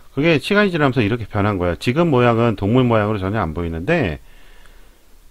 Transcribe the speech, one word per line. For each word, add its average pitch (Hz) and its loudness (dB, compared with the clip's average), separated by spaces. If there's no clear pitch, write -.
그게 151 2
시간이 208 0
지나면서 139 0
이렇게 110 -2
변한 101 -2
거예요. 87 -2
지금 160 -2
모양은 120 2
동물 120 2
모양으로 110 0
전혀 98 -4
안 80 -4
보이는데 85 -4